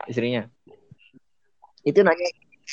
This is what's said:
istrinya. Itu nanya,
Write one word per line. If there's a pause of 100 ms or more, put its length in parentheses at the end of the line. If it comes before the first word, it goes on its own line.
istrinya. (1400)
Itu
nanya, (460)